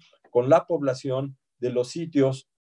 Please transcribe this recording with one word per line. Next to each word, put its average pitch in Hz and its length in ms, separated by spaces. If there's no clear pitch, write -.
con 123 180
la 165 180
población 139 720
de 123 120
los 123 180
sitios, 143 640